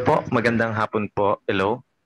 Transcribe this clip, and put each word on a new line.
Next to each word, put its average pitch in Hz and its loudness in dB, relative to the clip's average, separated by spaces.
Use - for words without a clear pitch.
po. 151 2
Magandang 113 0
hapon 107 -2
po. 101 0
Hello. 107 0